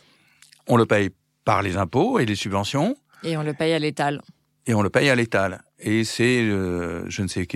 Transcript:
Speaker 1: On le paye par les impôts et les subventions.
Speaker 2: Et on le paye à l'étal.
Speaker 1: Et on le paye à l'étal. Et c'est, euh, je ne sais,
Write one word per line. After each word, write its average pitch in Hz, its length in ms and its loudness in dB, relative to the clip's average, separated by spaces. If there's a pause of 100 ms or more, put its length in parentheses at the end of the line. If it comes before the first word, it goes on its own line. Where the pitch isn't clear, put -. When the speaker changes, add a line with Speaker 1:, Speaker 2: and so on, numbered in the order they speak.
(720)
Speaker 1:
On 120 60 6
le 113 80 6
paye 101 240 2 (360)
par 98 180 2
les 90 140 -2
impôts 147 420 0
et 123 80 0
les 104 80 0
subventions. 110 600 -2 (280)
Speaker 2:
Et 160 140 -4
on 151 40 -4
le 151 140 -6
paye 160 180 0
à 160 60 0
l'étal. 147 420 -2 (460)
Speaker 1:
Et 117 80 2
on 104 80 4
le 95 80 0
paye 143 180 4
à 127 60 4
l'étal. 101 480 0 (160)
Et 113 240 0
c'est, 120 400 2
euh, 90 640 -2
je 95 140 -6
ne 92 40 -2
sais, 90 280 -6